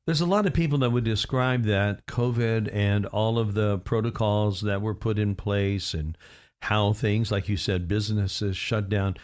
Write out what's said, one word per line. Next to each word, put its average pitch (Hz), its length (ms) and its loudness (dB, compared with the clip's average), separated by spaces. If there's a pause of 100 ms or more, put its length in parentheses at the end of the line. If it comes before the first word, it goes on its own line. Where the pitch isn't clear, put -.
There's 160 140 0
a 170 60 0
lot 202 200 2
of 151 80 0
people 147 240 2
that 127 120 4
would 120 120 2
describe 127 640 0
that 101 420 2
covid 117 640 0
and 101 340 2
all 110 300 0
of 107 180 0
the 104 260 2
protocols 107 800 0
that 101 200 0
were 107 140 -2
put 110 240 -2
in 104 160 0
place 101 580 -2
and 80 240 -4 (460)
how 107 300 2
things, 107 400 0
like 98 160 -2
you 101 80 0
said, 87 320 -2
businesses 101 680 -2
shut 107 320 -2
down. 98 360 0